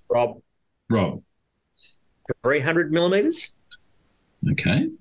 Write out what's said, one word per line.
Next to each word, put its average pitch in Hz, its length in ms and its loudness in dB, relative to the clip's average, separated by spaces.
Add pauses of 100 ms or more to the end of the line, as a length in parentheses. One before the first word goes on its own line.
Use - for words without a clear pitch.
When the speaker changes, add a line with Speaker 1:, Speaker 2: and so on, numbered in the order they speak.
Speaker 1:
Rob. 120 320 0 (480)
Speaker 2:
Rob. 98 340 0 (1200)
Speaker 1:
Three 143 160 0
hundred 165 320 0
millimeters? 190 600 2 (1000)
Speaker 2:
Okay. - 380 0 (120)